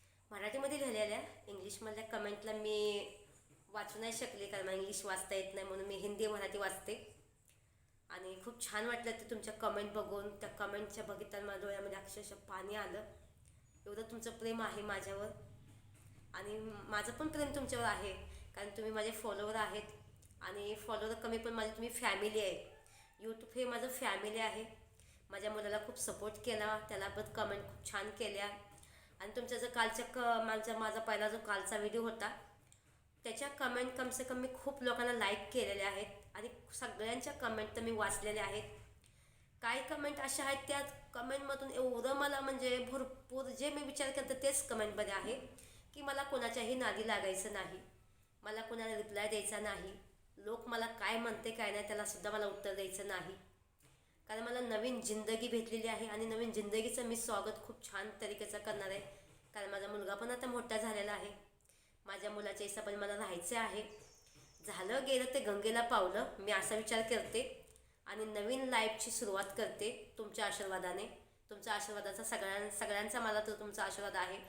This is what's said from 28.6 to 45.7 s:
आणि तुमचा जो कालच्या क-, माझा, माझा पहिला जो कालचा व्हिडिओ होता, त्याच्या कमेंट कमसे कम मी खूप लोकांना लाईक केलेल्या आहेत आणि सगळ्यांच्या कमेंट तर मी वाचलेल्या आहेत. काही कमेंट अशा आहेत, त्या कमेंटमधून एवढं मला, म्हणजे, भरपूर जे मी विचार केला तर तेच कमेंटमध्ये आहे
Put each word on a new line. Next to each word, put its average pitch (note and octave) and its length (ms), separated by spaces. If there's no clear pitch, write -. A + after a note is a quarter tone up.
आणि G3+ 160
तुमचा A#3+ 220
जो A#3+ 180
कालच्या A#3 300
क-, A#3 400
माझा, A3 320
माझा A3 220
पहिला G#3+ 300
जो A3 80
कालचा G#3 400
व्हिडिओ G#3 240
होता, A3 280
त्याच्या A3+ 240
कमेंट B3+ 480
कमसे B3+ 280
कम B3+ 140
मी B3+ 180
खूप C4+ 280
लोकांना A#3+ 300
लाईक G#3 400
केलेल्या G3+ 340
आहेत - 480
आणि G#3+ 140
सगळ्यांच्या B3 600
कमेंट A3 420
तर A#3 60
मी A3+ 100
वाचलेल्या G#3 520
आहेत. G3+ 200
काही B3 220
कमेंट D4 360
अशा C#4 240
आहेत, C4+ 240
त्या C#4+ 140
कमेंटमधून C4+ 580
एवढं B3 420
मला, C#4+ 260
म्हणजे, B3+ 380
भरपूर C4 540
जे B3+ 240
मी D4 140
विचार C4+ 280
केला C4 180
तर C4 140
तेच C#4 240
कमेंटमध्ये G#3+ 460
आहे G#3+ 540